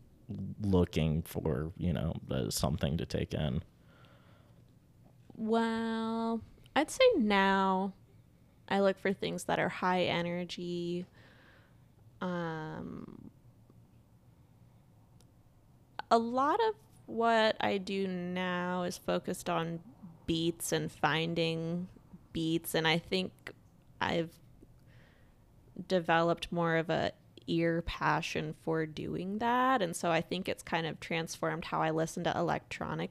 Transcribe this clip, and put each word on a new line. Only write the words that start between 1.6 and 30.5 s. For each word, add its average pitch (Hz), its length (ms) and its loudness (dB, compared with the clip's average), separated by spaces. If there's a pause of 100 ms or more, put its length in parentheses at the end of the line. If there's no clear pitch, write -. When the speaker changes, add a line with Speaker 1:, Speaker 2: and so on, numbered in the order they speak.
Speaker 1:
you 87 160 0
know, 80 220 -2 (160)
uh, 62 200 -2
something 73 480 0
to - 80 -2
take - 280 -4
in? 76 280 -2 (1700)
Speaker 2:
Well, 226 1080 0 (340)
I'd 302 140 4
say - 140 4 (120)
now 196 800 4 (760)
I 196 120 4
look 190 180 6
for 190 160 0
things 175 300 -4
that 165 140 0
are 160 120 2
high 185 320 2
energy. 175 1040 -2 (1120)
Um, 170 1080 -8 (2750)
a 233 80 6
lot 262 500 0
of 427 60 -2 (320)
what 226 540 2
I 208 180 0
do 196 280 -2
now 180 800 -2
is 180 140 -4
focused 180 500 -4
on 170 320 -2 (460)
beats 165 440 0
and 160 220 0
finding 165 960 0 (440)
beats, 165 420 -2
and 160 120 2
I 160 120 4
think 185 340 -2 (680)
I've 165 300 0 (1600)
developed 165 640 2
more 165 240 2
of 160 140 2
a 156 220 2 (360)
ear 170 340 2
passion 156 800 -2
for 160 240 -2
doing 165 520 -6
that, 247 440 2
and 170 140 -2
so 170 160 0
I 165 80 4
think 180 280 -4
it's - 140 -6